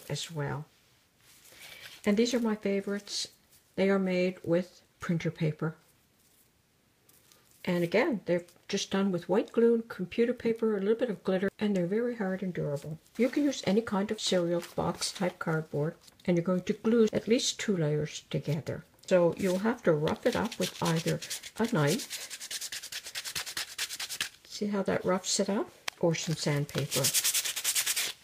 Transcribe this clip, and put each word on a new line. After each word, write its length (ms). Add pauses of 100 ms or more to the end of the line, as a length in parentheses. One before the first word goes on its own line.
as 220
well. 360 (1400)
And 100
these 160
are 60
my 160
favorites. 720 (480)
They 160
are 80
made 460
with 380 (180)
printer 320
paper. 420 (1900)
And 180
again, 440
they're 180 (240)
just 240
done 180
with 180
white 220
glue 240
and 140
computer 440
paper, 440
a 40
little 140
bit 160
of 140
glitter, 340
and 160
they're 140
very 260
hard 260
and 140
durable. 460 (160)
You 120
can 140
use 240
any 140
kind 320
of 80
cereal 420 (140)
box 340
type 300
cardboard, 560 (300)
and 100
you're 80
going 180
to 100
glue 400
at 140
least 320
two 180
layers 540
together. 540 (240)
So 280
you'll 220
have 240
to 100
rough 320
it 120
up 240
with 200
either 380 (400)
a 160
knife, 560 (2250)
see 240
how 160
that 200
roughs 360
it 100
up, 180 (320)
or 140
some 220
sandpaper, 640 (1200)